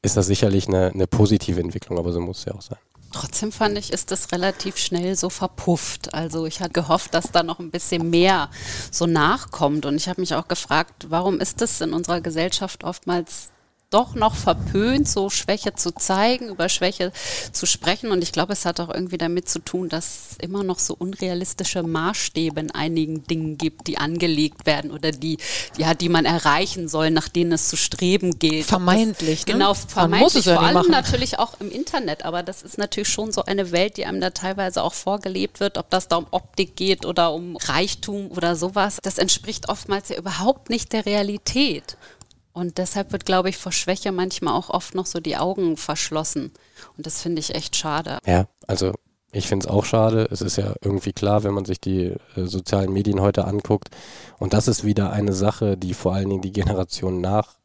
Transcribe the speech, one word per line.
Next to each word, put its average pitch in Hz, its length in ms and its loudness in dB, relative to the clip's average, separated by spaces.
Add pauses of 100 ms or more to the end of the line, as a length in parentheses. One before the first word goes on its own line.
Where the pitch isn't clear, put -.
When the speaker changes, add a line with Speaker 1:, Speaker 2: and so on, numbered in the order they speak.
Speaker 1:
ist - 140 0
das 95 100 4
sicherlich 98 420 2
eine, 92 240 4
eine 95 140 0
positive 101 540 4
Entwicklung, 87 380 -4
aber 85 140 -2
so 87 80 -2
muss 90 200 -8
es - 60 -14
ja - 80 -6
auch 98 80 -14
sein. - 160 -14 (340)
Speaker 2:
Trotzdem - 400 -4
fand 208 240 0
ich, 208 160 -6
ist - 180 -2
das - 220 -2
relativ 190 460 -2
schnell 180 380 -2
so 180 120 -2
verpufft. - 880 -2
Also 160 320 -4
ich 156 140 -8
hatte 170 120 -6
gehofft, 165 420 2
dass 165 160 0
da 170 120 4
noch 165 180 -4
ein 165 100 -10
bisschen 170 380 0
mehr 170 420 4 (400)
so - 160 0
nachkommt. 151 760 2
Und 143 120 0
ich 160 120 -2
habe 185 140 -4
mich 165 120 -2
auch 160 140 -2
gefragt, - 640 -2
warum 180 280 2
ist - 220 -4
das 233 220 0
in 160 100 -4
unserer 170 300 -2
Gesellschaft 170 600 -2
oftmals - 680 -4 (400)
doch 233 240 2
noch 220 200 2
verpönt, 247 720 2
so 196 220 0
Schwäche - 460 -2
zu - 200 -2
zeigen, 226 540 2
über 180 220 -2
Schwäche 185 420 0 (400)
zu - 140 -2
sprechen. 214 440 0
Und 180 120 4
ich 170 100 -4
glaube, 180 220 0
es - 100 -2
hat 170 160 -2
auch 170 80 -6
irgendwie 180 300 -6
damit 170 320 -2
zu - 80 -2
tun, 180 320 -4
dass - 400 -4
es - 80 -10
immer 190 260 -4
noch 185 140 -2
so - 200 -2
unrealistische 180 840 -4
Maßstäbe 160 760 -2
in 156 120 -4
einigen 156 540 -2
Dingen 156 340 -2
gibt, 160 300 -4
die 160 100 -4
angelegt 156 640 0
werden 143 280 0
oder 156 180 -2
die, 151 260 -4 (400)
ja, 160 160 4
die 170 160 2
man 165 160 6
erreichen 165 640 2
soll, 160 220 2
nach 160 180 2
denen 170 240 2
es - 160 2
zu - 80 0
streben 180 640 2
gilt. 156 260 2
Speaker 3:
Vermeintlich, 185 760 4
Speaker 2:
Das, - 80 -2
Speaker 3:
ne? 214 40 2
Speaker 2:
genau, 196 200 4
Speaker 3:
Man 196 100 2
muss - 100 -12
Speaker 2:
vermeintlich, 196 440 6
Speaker 3:
es 240 100 4
ja 175 80 8
Speaker 2:
vor - 80 6
Speaker 3:
nicht 202 60 6
Speaker 2:
allem 349 200 6
Speaker 3:
machen. - 20 8
Speaker 2:
natürlich 254 480 2
auch - 220 -2
im 202 100 -8
Internet. 254 540 -4
Aber 170 180 -4
das 185 200 -10
ist - 160 -10
natürlich 208 300 -2
schon 220 220 -2
so - 140 0
eine 190 280 0
Welt, 196 260 2
die - 80 -4
einem 190 160 -2
da 185 80 0
teilweise 190 540 -2
auch 175 100 -2
vorgelebt 190 640 -4
wird, 202 160 -2
ob - 140 -6
das 185 180 0
da 170 80 4
um 170 140 -2
Optik - 460 -4
geht 190 280 0
oder 170 300 2
um 175 220 -8
Reichtum 196 760 -2
oder 170 260 0
sowas. 190 460 0
Das - 160 -4
entspricht - 500 0
oftmals 202 400 -4
ja - 80 -6
überhaupt 190 540 -2
nicht 233 240 -2
der 220 100 -2
Realität. 208 960 -2 (560)
Und 175 220 -6
deshalb 185 360 -4
wird, 196 120 -6
glaube 185 240 2
ich, 185 80 -4
vor - 160 -8
Schwäche 190 400 -2
manchmal 180 400 -2
auch 147 160 0
oft - 260 -4
noch 185 120 -2
so 170 140 -6
die 156 180 -2
Augen 175 400 0
verschlossen. 156 760 -4 (460)
Und - 80 -12
das - 160 -4
finde 170 180 -2
ich - 140 -4
echt - 220 -4
schade. 156 500 -2
Speaker 1:
Ja, 92 180 4 (220)
also 92 260 0 (380)
ich 98 180 -4
find's 98 180 0
auch 101 200 2
schade. 110 440 4
Es 104 120 -4
ist 101 160 -2
ja 101 240 -2
irgendwie 98 320 -2
klar, 104 300 2
wenn 101 100 0
man 98 100 -2
sich 95 160 -4
die, 92 340 0 (220)
äh, 92 80 -2
sozialen 95 480 0
Medien 98 300 2
heute 101 240 2
anguckt. 104 420 0 (500)
Und 92 140 0
das 107 160 4
ist - 160 0
wieder 101 280 2
eine 101 200 0
Sache, 101 460 0
die 90 160 -4
vor 92 180 0
allen 98 160 0
Dingen 95 140 -2
die 95 100 -6
Generation 92 680 -2
nach 101 320 0 (100)